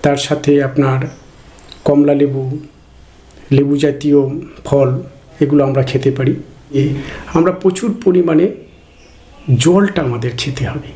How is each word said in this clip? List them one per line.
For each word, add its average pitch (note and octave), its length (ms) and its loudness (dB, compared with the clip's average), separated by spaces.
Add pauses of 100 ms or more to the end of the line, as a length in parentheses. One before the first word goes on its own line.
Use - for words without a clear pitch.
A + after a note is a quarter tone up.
তার C#3+ 140 2
সাথে C#3+ 460 0
আপনার C3 380 0 (840)
কমলা C#3+ 300 4
লেবু, C3+ 440 -2 (920)
লেবু C#3+ 240 2
জাতীয় C#3+ 440 2 (440)
ফল, C3 380 0 (380)
এগুলো C#3+ 240 2
আমরা C3+ 180 0
খেতে C3 280 0
পারি। B2+ 240 -2 (380)
এ, C#3 160 0 (460)
আমরা F3 180 2
প্রচুর F#3 420 -2 (100)
পরিমাণে F3 420 2 (1080)
জলটা F3+ 460 2
আমাদের A#2+ 360 -4
খেতে C3+ 280 -6
হবে। - 300 -10